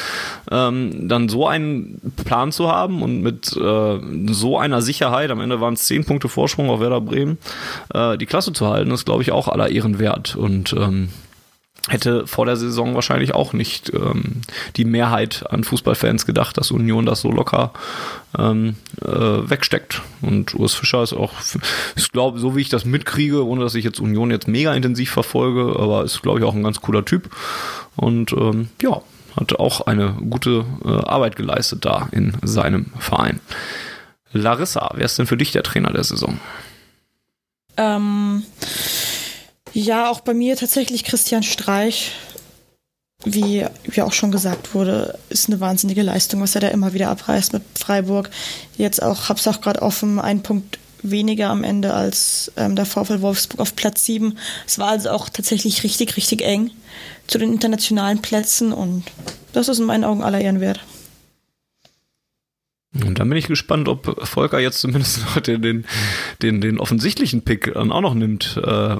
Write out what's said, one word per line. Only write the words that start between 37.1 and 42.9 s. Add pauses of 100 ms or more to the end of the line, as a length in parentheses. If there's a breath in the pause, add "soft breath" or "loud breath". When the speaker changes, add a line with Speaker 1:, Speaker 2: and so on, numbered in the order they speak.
Speaker 2:
Ähm, (1300 loud breath)
ja,
auch
bei
mir
tatsächlich
Christian
Streich. (1160 loud breath)